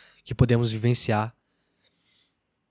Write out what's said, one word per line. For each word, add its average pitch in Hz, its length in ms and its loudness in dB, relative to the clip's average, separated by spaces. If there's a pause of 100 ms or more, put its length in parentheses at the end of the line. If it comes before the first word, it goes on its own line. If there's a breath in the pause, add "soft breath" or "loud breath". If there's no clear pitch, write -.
(240 soft breath)
que - 120 -10
podemos 117 360 2
vivenciar, 113 640 -2 (1400)